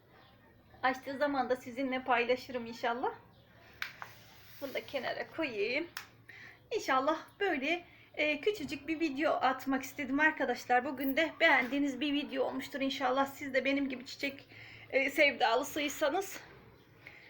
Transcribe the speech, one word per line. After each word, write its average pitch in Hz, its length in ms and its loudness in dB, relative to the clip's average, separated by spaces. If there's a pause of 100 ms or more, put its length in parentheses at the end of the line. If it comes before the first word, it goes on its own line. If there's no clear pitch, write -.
(840)
Açtığı 262 360 0
zaman 269 320 0
da 254 60 4
sizinle 254 460 -2
paylaşırım 247 640 0
inşallah. 240 460 -2 (1500)
Bunu 262 140 -8
da - 120 -6
kenara - 400 -6 (100)
koyayım. 262 500 -2 (840)
İnşallah 302 480 2 (220)
böyle, 330 440 0 (300)
e, 302 260 0
küçücük 311 480 -2
bir 311 120 -2
video 294 320 2
atmak 262 500 0
istedim 277 380 -4
arkadaşlar. 247 640 2
Bugün 269 320 -2
de 320 240 2
beğendiğiniz 269 600 4
bir 294 120 0
video 269 320 0
olmuştur. 262 360 -4
İnşallah 269 460 2
siz 277 280 -8
de 247 100 2
benim 277 240 2
gibi 254 180 -8
çiçek, - 420 -6 (420)
e, 269 200 2
sevdalısıysanız 294 1300 2 (880)